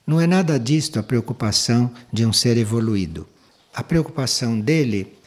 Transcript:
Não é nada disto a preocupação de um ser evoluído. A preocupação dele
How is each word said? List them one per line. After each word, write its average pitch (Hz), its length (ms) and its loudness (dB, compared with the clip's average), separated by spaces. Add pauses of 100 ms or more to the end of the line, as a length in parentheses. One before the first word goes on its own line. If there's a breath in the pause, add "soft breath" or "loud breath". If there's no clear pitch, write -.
Não 156 120 2
é 170 80 2
nada 170 320 2
disto 147 400 0
a 104 40 0
preocupação 120 880 0 (200 loud breath)
de 113 140 0
um 110 80 2
ser 117 240 2
evoluído. 107 720 -2 (460 soft breath)
A 127 80 -8
preocupação 127 800 -2
dele 117 540 0 (120 soft breath)